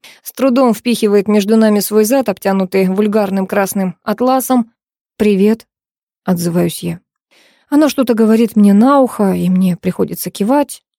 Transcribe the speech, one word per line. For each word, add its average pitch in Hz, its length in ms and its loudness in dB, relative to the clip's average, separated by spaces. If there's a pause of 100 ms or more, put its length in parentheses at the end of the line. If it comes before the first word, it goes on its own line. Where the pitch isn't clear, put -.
(240)
С - 80 -16
трудом 254 420 2
впихивает 208 540 0
между 208 300 2
нами 214 220 2
свой 208 260 0
зад, 254 240 0
обтянутый 190 580 -2
вульгарным 196 600 -2
красным 196 560 -4
атласом. 254 720 -2 (440)
«Привет!» 208 500 0 (560)
отзываюсь 175 600 -4
я. 170 160 -8 (720)
Она 294 200 2
что-то 254 240 -2
говорит 220 420 2
мне 202 180 4
на 262 260 4
ухо, 208 340 0
и 175 160 -2
мне 185 280 0
приходится - 520 -6
кивать. 269 540 -4 (160)